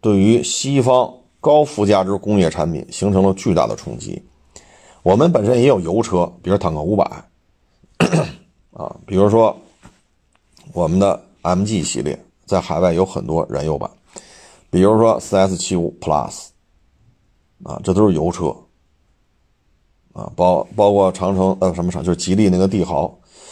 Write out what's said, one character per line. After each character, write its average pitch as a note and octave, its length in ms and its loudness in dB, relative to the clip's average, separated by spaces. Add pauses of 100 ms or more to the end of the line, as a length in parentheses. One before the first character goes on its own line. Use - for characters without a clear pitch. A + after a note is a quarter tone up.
对 G#2 180 2
于 G#2+ 220 4
西 C#3 400 -2
方 B2 320 2 (280)
高 D3+ 240 4
附 G#2 200 -4
加 G2 200 2
值 G2 120 -4
工 G#2 220 -2
业 F#2 100 4
产 D#2+ 220 -4
品 D2+ 220 -8
形 G2+ 200 -2
成 F#2+ 120 2
了 F#2+ 100 2
巨 G2 180 -2
大 D2+ 140 2
的 A1 80 -6
冲 - 240 -12
击。 G1+ 240 -14 (800)
我 F#2+ 120 4
们 E3 160 4
本 G#2+ 140 0
身 B2 120 2
也 B2+ 100 4
有 G#2+ 120 4
油 F2 220 -2
车， F2 280 -2 (120)
比 F2+ 80 -4
如 G2 80 2
坦 E2 160 -2
克 D2+ 80 -6
五 G2 120 -2
百， - 300 -2 (720)
<clears throat> E3+ 60 2 (720)
啊， - 200 -14 (120)
比 G2 80 -10
如 G2+ 160 4
说 A2 260 2 (1160)
我 F2 120 0
们 F2 120 0
的 G2 260 0 (160)
M F#2 240 0
G G#2 180 -2
系 B1+ 200 -6
列 C#2+ 160 -6 (260)
在 F#2 160 0
海 D#2+ 180 -6
外 F2 140 2
有 F#2 140 2
很 - 200 -8
多 D#2+ 220 -2
燃 C#2 160 -6
油 D2+ 140 -4
版， - 120 -10 (760)
比 F#2 140 2
如 G#2+ 160 4
说 A2+ 200 4
四 - 180 -10
S F#2+ 200 2
七 F#2 200 -4
五 F2 220 -4
Plus， - 500 -4 (1120)
啊， - 200 -12
这 F#2 120 0
都 G#2 120 4
是 F#2+ 60 4
油 E2 180 -2
车， E2 240 -6 (1600)
啊， - 240 -14
包-， F2+ 300 2 (100)
包 G#2 160 4
括 G2 200 2
长 F#2+ 220 -2
城， F#2+ 260 0
呃， F2+ 120 0
什 E2+ 100 -4
么 F2 80 -2
长-， F2 140 -8
就 F2+ 80 0
是 D#2+ 40 -2
吉 F#2 180 -4
利 G#2 160 2
那 F#2 80 2
个 G2 100 2
帝 F#2+ 160 -2
豪， - 340 -6 (340)